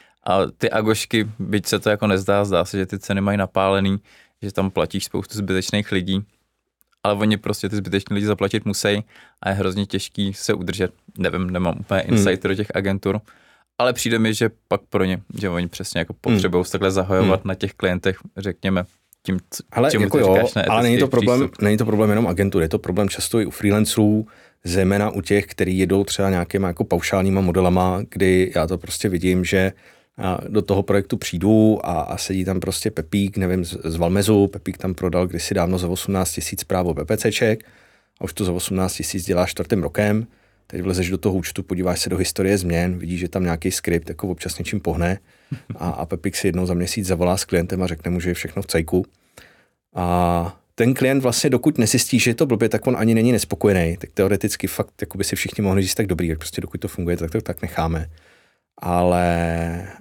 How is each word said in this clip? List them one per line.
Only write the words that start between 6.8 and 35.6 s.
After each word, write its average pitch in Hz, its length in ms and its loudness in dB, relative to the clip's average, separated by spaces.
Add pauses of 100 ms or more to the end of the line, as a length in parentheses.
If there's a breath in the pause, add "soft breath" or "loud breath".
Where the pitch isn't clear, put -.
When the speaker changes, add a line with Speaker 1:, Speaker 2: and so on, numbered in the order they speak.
Speaker 1:
ale 104 120 2
oni 107 220 2
prostě 101 320 -4
ty 104 60 -4
zbytečný 98 380 -2
lidi 101 140 0
zaplatit 101 380 0
musí 104 380 0 (380 loud breath)
a - 80 -2
je 98 60 0
hrozně 95 300 -2
těžký 98 480 -4
se - 200 -2
udržet. 92 380 -2 (260)
Nevím, 90 320 -2
nemám 90 300 0
úplně 98 220 -2
Speaker 2:
Hmm. - 120 0
Speaker 1:
insight 95 300 2
do 98 120 0
těch 104 200 -4
agentur, 98 460 -2 (560 soft breath)
ale 123 160 2
přijde 117 260 0
mi, 110 140 2
že 110 160 2 (180)
pak - 140 0
pro - 220 0
ně, 92 180 0 (180)
že 101 100 -2
oni 87 180 -2
přesně - 320 -6
jako 85 140 -4
Speaker 2:
Hmm. - 220 0
Speaker 1:
potřebujou 90 280 2
se - 80 -8
takhle 95 200 0
zahajovat 95 520 2
Speaker 2:
Hmm. - 40 -6
Speaker 1:
na 92 80 -4
těch 98 180 -6
klientech, 92 440 -2 (200)
řekněme, 95 480 -2 (400)
tím, 92 140 -2 (100)
c-, - 140 -14 (100)
Speaker 2:
Hele, 131 180 2
Speaker 1:
čemu 107 120 2
Speaker 2:
jako 123 140 2
Speaker 1:
ty 131 60 4
Speaker 2:
jo, 95 120 6
Speaker 1:
říkáš, 98 340 2
Speaker 2:
ale 113 140 4
není 120 140 4
to 139 80 4
Speaker 1:
neetický 127 60 0
Speaker 2:
problém, 123 280 4
Speaker 1:
přístup. - 220 -2
Speaker 2:
není 104 160 4
to 117 80 2
problém 107 240 4
jenom 107 180 2
agentur, 95 340 2
je 80 80 0
to 104 100 0
problém 95 300 0
často - 300 -2
i 104 60 0
u - 60 -8
freelanců, 107 760 2 (360 loud breath)
zejména 95 460 2
u 101 120 -6
těch, 101 240 2
který 92 340 -2
jedou 95 240 4
třeba 98 260 0
nějakýma 95 380 0
jako 85 160 -2
paušálníma 95 580 0
modelama, 90 680 2
kdy 92 460 2
já 85 120 0
to 92 100 -4
prostě - 320 -4
vidím, 92 360 0
že, 95 280 2 (440 soft breath)
a, 92 200 -2 (100)
do 107 140 0
toho 98 220 0
projektu 98 340 0
přijdu 110 680 4
a, 82 180 -2
a - 160 -6
sedí 95 280 -2
tam 95 140 -2
prostě 95 320 -4
Pepík, 98 460 -2
nevím, 92 280 0
z, 85 180 -10
z 82 120 -4
Valmezu, 101 520 4
Pepík - 300 -6
tam 92 160 -4
prodal 90 340 -2
kdysi 87 260 -6
dávno 90 240 2